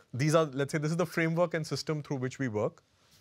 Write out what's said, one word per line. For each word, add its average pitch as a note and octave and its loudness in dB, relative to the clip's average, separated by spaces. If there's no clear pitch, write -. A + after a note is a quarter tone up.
These C#3+ 2
are, D#3+ 6
let's C#3 -2
say, E3 0
this D3+ 0
is E3+ -2
the F3 2
framework E3 2
and D#3 -2
system D3 -4
through C#3+ -4
which B2+ -4
we C3+ -2
work, G#2+ -2